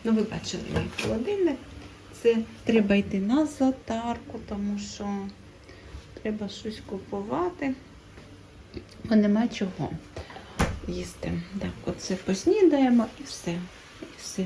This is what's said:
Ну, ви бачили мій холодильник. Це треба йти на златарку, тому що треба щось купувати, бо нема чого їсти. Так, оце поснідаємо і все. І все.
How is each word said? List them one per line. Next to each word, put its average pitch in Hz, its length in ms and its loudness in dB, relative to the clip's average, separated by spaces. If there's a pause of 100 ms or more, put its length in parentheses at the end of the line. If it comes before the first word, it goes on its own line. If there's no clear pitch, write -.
Ну, 226 80 4
ви 220 100 6
бачили 170 400 -4 (120)
мій - 280 -2
холодильник. 269 560 0 (640)
Це 233 140 8 (280)
треба 208 300 6
йти 202 240 2
на 254 280 4
златарку, 240 1000 -2
тому 202 300 -2
що 202 480 -6 (960)
треба 208 260 -4
щось 214 380 -8
купувати, 254 880 -2 (1300)
бо 220 120 2
нема 208 320 6
чого - 420 -4 (1000)
їсти. 175 440 -6 (280)
Так, 180 100 -4 (160)
оце - 300 -4
поснідаємо 269 920 6 (140)
і - 20 -12
все. - 300 -6 (500)
І - 40 -12 (120)
все. - 280 -6